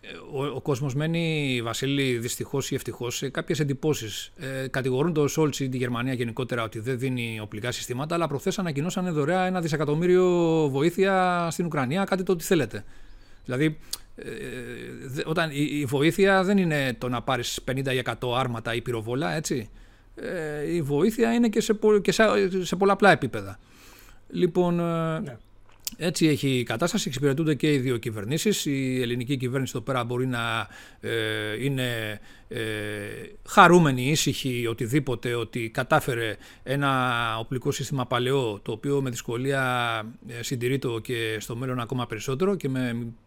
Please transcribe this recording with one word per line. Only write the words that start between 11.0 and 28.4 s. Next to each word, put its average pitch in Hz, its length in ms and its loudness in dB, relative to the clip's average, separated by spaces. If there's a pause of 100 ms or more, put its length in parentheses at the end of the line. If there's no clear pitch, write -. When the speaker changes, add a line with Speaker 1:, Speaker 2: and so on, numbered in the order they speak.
Speaker 1:
στην 175 140 -2
Ουκρανία, 151 380 0
κάτι 190 200 0
το 190 80 0
ότι 170 120 0
θέλετε. 127 400 2 (600)
Δηλαδή, 147 320 0 (380)
ε, - 140 -12 (760)
δε-, 135 200 -6
όταν 160 260 0
η, 143 280 0
η 143 60 -2
βοήθεια 165 580 4
δεν 196 140 4
είναι 147 400 2
το 123 120 -4
να 123 120 -2
πάρεις 120 420 -2
πενήντα 135 300 -2
ή 131 40 2
εκατό 120 380 -2
άρματα 120 400 -2
ή 120 60 -2
πυροβόλα, 123 520 -2
έτσι. 151 360 -4 (460)
Ε, 156 580 -6
η 170 80 0
βοήθεια 214 520 2
είναι 240 160 4
και 214 120 2
σε 214 120 2
πο-, 208 260 6
και 196 120 2
σε, 220 120 6 (380)
σε 180 140 -2
πολλαπλά 196 360 6
επίπεδα. 107 480 0 (720)
Λοιπόν, 175 500 2
ε, 165 400 0
Speaker 2:
Ναι. 120 180 -8 (600)
Speaker 1:
έτσι 165 300 2
έχει 139 220 2
η 123 140 2
κατάσταση, 127 440 -2
εξυπηρετούνται 143 480 2
και 151 180 2
οι 143 40 4
δύο 127 200 0
κυβερνήσεις. 117 680 -2